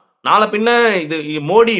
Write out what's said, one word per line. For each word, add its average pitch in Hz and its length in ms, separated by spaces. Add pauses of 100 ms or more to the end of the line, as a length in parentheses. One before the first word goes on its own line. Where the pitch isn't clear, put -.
(200)
நாளை 202 280
பின்ன 226 520
இது, 160 160
இ-, 151 260
மோடி, 220 380